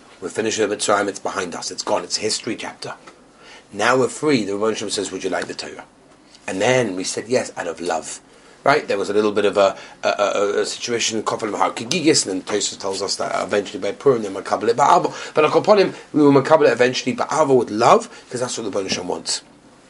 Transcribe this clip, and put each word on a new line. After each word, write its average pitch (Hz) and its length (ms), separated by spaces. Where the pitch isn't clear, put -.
We're 90 80
finished 107 300
with 101 120
Mitzrayim. 101 380
It's 95 100
behind 90 360
us. - 160
It's - 120
gone. 95 220
It's - 120
a - 40
history 107 340
chapter. - 380
Now 113 240
we're 127 100
free. 127 380
The 98 80
Ribbono 104 240
Shel 110 100
Olam 95 40
says, 92 200
"Would 92 140
you 95 40
like 87 180
the 85 60
Torah?" - 300
And 95 140
then 120 340
we 92 80
said 107 240
yes 120 300
out 87 100
of 82 140
love. 82 400
Right? 143 220
There 107 120
was 95 120
a 101 40
little 107 180
bit 101 140
of 95 100
a, 98 220
a, 104 60
a, 101 520
a 98 40
situation 113 520
in 104 60
Kofel 110 280
Mahar 92 200
Kigigis, 143 560
and 92 140
then - 0
Tosfos - 360
tells 98 240
us 98 140
that - 160
eventually 98 380
by 101 140
Purim 123 300
they 101 60
makabel 98 380
it 117 80
ba'ava. - 380
But 151 120
upon 175 320
him, 185 160
we 147 100
were 143 100
makabel 147 360
it 120 60
eventually 123 420
ba'ava 139 400
with 110 140
love, 127 400
'cause 120 120
that's 123 160
what 113 120
the 92 80
Ribbono 95 120
Shel 92 160
Olam - 20
wants. - 340